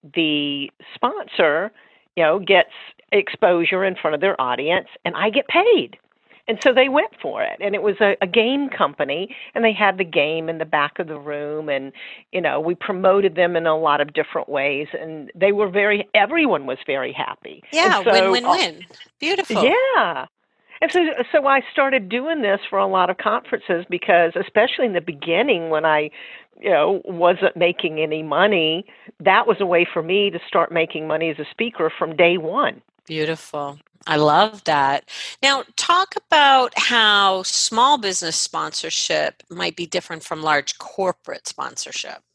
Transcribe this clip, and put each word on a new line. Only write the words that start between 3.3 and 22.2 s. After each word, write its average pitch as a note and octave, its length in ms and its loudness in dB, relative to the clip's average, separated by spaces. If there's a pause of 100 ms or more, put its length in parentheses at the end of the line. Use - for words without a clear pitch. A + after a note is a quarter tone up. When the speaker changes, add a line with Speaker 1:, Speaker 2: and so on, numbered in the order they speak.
Speaker 1:
in F#3 120 -2
front D#3 180 -2
of C#3+ 80 -2
their F#3+ 180 0
audience, C3+ 480 -2 (160)
and E3+ 120 -6
I G#3 160 -2
get B3+ 160 -2
paid. F4 500 2 (520)
And G#3+ 140 -2
so C4+ 80 6
they C4 160 6
went D4 240 0 (100)
for G#2+ 220 -4
it. - 160 -4
And G3 160 -2
it F#3+ 60 -4
was G3 180 0
a, G3+ 220 4
a G3 60 0
game B3+ 420 0
company, D3 680 -4 (180)
and A3+ 120 0
they A3 80 4
had G3 240 0
the F#3+ 80 -2
game D#3+ 420 -2
in E3 120 -6
the D#3+ 60 -4
back D3+ 320 -2
of F3 100 -6
the D3+ 120 -10
room, D3 480 -8
and, C#3 240 -4 (400)
you F#3 80 -2
know, D3 220 -2
we E3+ 120 -2
promoted F#3+ 640 2
them F3 220 2
in E3 100 0
a D#3+ 100 2
lot D3 220 2
of D3 140 -2
different - 340 -4
ways, C#3+ 400 -2 (100)
and D#3+ 380 -12
they G3 160 4
were G#3 160 2
very, G3+ 460 0
everyone G#3+ 520 2
was C3 120 -4 (100)
very C3+ 240 -4
happy. - 500 -12 (120)
And - 0 -
Speaker 2:
Yeah, F4 280 4
Speaker 1:
so, F#3+ 300 4
Speaker 2:
win, - 0 -
win, - 140 0
Speaker 1:
uh, - 60 2
Speaker 2:
win. F3 340 0 (340)
Beautiful. D#4+ 420 -2
Speaker 1:
Yeah. C4+ 680 2 (520)
And D#4+ 100 2
so, F4+ 120 2 (320)
so C#4+ 140 4
I C#4 220 4
started C4+ 380 0
doing C4 360 -4